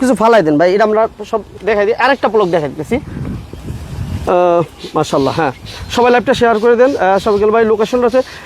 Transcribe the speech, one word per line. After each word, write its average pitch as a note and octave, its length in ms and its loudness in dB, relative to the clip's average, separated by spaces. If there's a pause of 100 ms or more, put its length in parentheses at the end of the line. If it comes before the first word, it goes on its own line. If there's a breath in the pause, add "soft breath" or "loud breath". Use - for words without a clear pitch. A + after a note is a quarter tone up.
কিছু B3+ 140 2
ফালাই A3 280 4
দেন D3+ 160 2
ভাই, F3+ 160 4
এটা G#3 100 4
আমরা G#3+ 240 2 (220)
সব A3 100 -2 (240)
দেখাই G#3 220 0
দিই। F#3+ 80 0
আরেকটা B3+ 340 0
প্লগ G3+ 220 0
দেখাই D#3 180 0
দিতেছি। D3 280 -6
আহ, - 1700 -4 (320)
মাশাআল্লাহ, C#3+ 400 -2
হ্যাঁ, C#3 180 -2 (380 loud breath)
সবাই A#3+ 220 2
লাইভটা B3 220 2
শেয়ার A3+ 240 2
করে A#3+ 180 2
দেন। B3+ 200 4
আহ, F#3+ 220 2
শফিকুল G#3 320 0
ভাই A3+ 140 2
লোকেশন A3 400 0
আছে। B3 160 2 (260 loud breath)